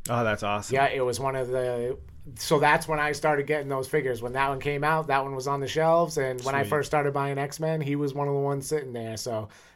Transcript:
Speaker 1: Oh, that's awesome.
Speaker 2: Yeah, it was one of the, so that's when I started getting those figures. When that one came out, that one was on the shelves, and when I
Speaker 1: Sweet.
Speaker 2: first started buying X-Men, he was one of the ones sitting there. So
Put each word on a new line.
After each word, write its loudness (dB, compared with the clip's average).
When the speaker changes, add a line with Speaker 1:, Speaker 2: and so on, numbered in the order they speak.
Speaker 1:
Oh, 2
that's 2
awesome. -2
Speaker 2:
Yeah, 6
it -2
was 0
one -2
of -2
the, 0
so 2
that's 4
when -2
I 0
started 2
getting -2
those -2
figures. 0
When -6
that 2
one -4
came -2
out, 2
that 2
one -6
was -4
on 0
the -2
shelves, 4
and 0
when -2
I 2
Speaker 1:
Sweet. -4
Speaker 2:
first 2
started 2
buying 0
X-Men, -2
he 0
was 0
one -2
of 0
the 2
ones -2
sitting -2
there. -6
So -6